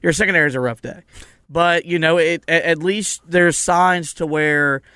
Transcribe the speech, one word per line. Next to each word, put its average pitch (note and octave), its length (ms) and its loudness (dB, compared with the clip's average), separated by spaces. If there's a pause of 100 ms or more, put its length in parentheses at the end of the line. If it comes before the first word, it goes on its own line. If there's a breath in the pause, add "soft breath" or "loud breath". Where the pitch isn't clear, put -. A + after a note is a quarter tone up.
your E3+ 120 2
secondary F3 340 2
is C3 80 -4
a C3 40 -4
rough B2 220 -4
day. - 220 -14 (460 loud breath)
But, E3+ 360 0
you E3+ 140 -2
know, D#3+ 180 2
it, E3 300 0
at, D#3+ 160 0
at E3 160 0
least F#3+ 460 -4
there's F3 320 2
signs F3+ 580 0
to E3 100 -8
where D3 560 0 (140 soft breath)